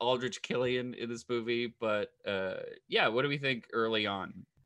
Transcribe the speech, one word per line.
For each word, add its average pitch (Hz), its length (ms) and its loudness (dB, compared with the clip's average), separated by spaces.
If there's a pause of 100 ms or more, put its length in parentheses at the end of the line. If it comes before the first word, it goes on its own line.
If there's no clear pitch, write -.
Aldrich 123 420 0
Killian 123 520 0
in 117 140 -6
this 117 200 -8
movie. 120 520 0
But, 104 300 0 (160)
uh, 95 300 -2 (320)
yeah, 185 200 4
what 117 140 2
do 143 60 2
we 143 100 0
think 131 340 -2
early 113 340 2
on? 95 380 -4 (220)